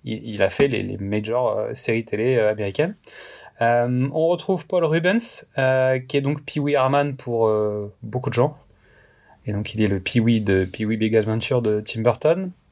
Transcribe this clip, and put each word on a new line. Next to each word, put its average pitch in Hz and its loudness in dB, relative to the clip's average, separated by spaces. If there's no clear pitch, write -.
Il, 110 -8
il 107 -4
a 95 2
fait 143 2
les, 110 -2
les 101 -6
major, 107 -2
euh, 107 -4
séries 113 -2
télé, 117 -2
euh, 107 2
américaines. 107 -2
Euh, 120 2
on 160 2
retrouve 175 -2
Paul 175 2
Rubens, 170 0
euh, 131 2
qui 127 -8
est 143 4
donc 143 -2
Pee - -6
Wee 147 0
Herman 139 2
pour, 117 0
euh, 104 0
beaucoup 120 -6
de - -6
gens. 135 2
Et 107 -4
donc 104 -6
il 107 -2
est 107 4
le 98 0
Pee 92 0
Wee 113 4
de 98 4
Pee 98 -8
Wee 110 -2
Big 107 0
Adventure 110 2
de 107 0
Tim 113 -6
Burton. 165 0